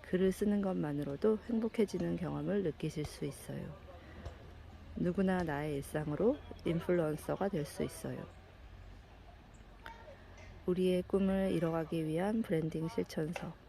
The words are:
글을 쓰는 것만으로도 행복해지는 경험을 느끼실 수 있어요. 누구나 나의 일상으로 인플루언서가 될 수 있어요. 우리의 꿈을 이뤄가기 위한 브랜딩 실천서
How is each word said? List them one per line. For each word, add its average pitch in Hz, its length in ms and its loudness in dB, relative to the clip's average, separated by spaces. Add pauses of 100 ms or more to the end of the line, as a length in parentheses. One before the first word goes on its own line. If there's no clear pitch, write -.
글을 185 300 4
쓰는 208 300 2
것만으로도 165 760 2 (100)
행복해지는 202 640 2
경험을 170 480 0
느끼실 156 420 -2
수 - 200 -6
있어요. - 640 -8 (1080)
누구나 180 480 4
나의 151 320 0
일상으로 151 640 2 (280)
인플루언서가 170 840 2
될 160 140 0
수 - 200 -2
있어요. 131 340 -4 (2500)
우리의 185 380 4
꿈을 190 480 4
이뤄가기 165 560 2
위한 196 340 2
브랜딩 160 480 2
실천서 170 640 -2 (160)